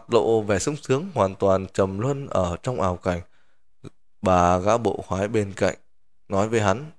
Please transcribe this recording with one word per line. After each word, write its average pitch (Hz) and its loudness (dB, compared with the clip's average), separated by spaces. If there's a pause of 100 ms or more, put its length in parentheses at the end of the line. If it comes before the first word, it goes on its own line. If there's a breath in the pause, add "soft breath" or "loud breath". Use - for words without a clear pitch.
lộ 113 2
vẻ 101 0
sung 147 -4
sướng, 147 -4
hoàn 95 0
toàn 95 2
trầm 95 0
luân 139 -4
ở 87 -2
trong 127 -4
ảo 92 0
cảnh. 87 -4 (1000)
Bà 90 4
gã 104 2
bộ 107 -2
khoái 95 -2
bên 104 -2
cạnh 95 0 (540)
nói 101 0
với 113 0
hắn, 107 0 (140)